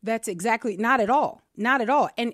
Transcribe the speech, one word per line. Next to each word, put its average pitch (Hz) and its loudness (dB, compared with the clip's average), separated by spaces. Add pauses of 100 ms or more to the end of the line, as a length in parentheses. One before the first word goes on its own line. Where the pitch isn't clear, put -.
That's 226 -4
exactly, 208 -2
not 233 2
at 202 2
all. 269 0 (160)
Not 247 2
at 214 0
all. 262 2
And, 240 -4